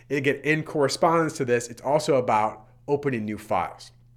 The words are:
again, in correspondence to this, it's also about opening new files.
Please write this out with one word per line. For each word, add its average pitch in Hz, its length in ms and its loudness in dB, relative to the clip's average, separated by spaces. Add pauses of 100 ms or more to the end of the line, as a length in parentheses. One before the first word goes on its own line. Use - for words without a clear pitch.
again, 139 360 0
in 156 180 0
correspondence 160 760 2
to 139 60 0
this, 120 220 0
it's - 160 -16
also 151 320 2
about 110 540 0 (180)
opening 139 380 -2
new 107 140 -6
files. - 520 -4 (260)